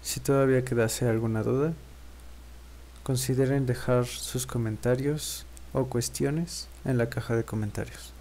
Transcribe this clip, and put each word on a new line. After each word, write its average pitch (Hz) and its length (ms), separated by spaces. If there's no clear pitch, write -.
Si - 160
todavía 131 460
quedase 117 440
alguna 110 340
duda, 135 320
consideren 131 640
dejar 123 400
sus - 400
comentarios 123 960
o 135 120
cuestiones 139 840
en 131 100
la 117 140
caja 117 260
de 113 80
comentarios. 107 760